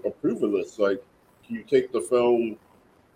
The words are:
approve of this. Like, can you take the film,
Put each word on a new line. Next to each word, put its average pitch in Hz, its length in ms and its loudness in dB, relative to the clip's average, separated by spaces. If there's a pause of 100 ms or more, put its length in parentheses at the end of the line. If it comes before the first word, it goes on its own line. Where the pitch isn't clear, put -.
approve 160 380 -4
of 104 100 0
this. 95 260 -4
Like, 98 240 0 (440)
can 117 100 -10
you 110 60 -10
take - 280 2
the 113 120 -2
film, 120 560 2 (580)